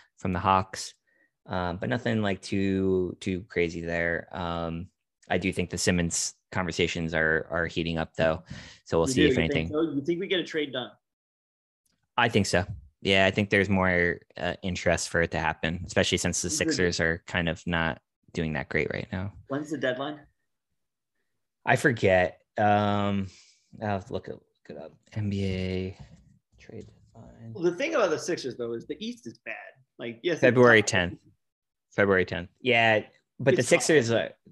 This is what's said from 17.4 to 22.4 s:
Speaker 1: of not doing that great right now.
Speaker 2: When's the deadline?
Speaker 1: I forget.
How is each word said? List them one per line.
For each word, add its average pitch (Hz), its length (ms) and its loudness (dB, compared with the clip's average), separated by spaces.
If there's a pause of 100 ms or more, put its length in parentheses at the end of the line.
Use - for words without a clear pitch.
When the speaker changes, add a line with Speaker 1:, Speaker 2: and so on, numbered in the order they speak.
Speaker 1:
of 80 180 -4
not 82 340 -2 (320)
doing 80 200 -2
that 69 160 -6
great 76 260 -2
right - 160 -8
now. 95 220 -6 (160)
Speaker 2:
When's 147 220 -6
the 147 80 -6
deadline? 135 420 -6 (1500)
Speaker 1:
I 123 100 4
forget. 95 640 4 (180)